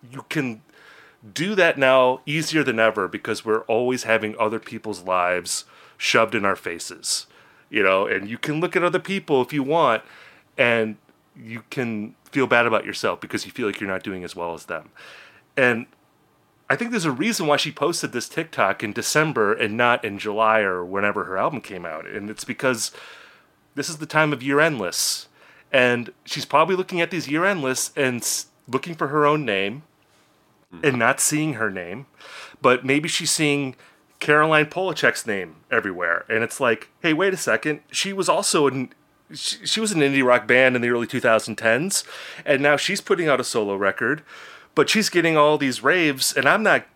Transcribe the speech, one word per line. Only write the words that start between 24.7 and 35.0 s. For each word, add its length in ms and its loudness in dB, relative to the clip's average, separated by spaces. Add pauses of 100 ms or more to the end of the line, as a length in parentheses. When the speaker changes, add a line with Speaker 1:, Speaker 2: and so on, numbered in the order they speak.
Speaker 1:
lists. 500 -4 (440)
And 400 2 (120)
she's 200 -8
probably 320 2
looking 240 -4
at 100 -2
these 180 -6
year-end 340 0
lists 340 -2
and 240 0
s-, 260 -6 (220)
looking 260 -4
for 140 -4
her 180 2
own 180 2
name 380 -2 (920)
Speaker 2:
Mm-hmm. 100 -10
Speaker 1:
and 140 2
not 220 2
seeing 320 -2
her 180 -4
name. 360 -10 (540)
But 240 4
maybe 240 0
she's 220 -4
seeing 460 0 (420)
Caroline 480 4
Polachek's 580 -2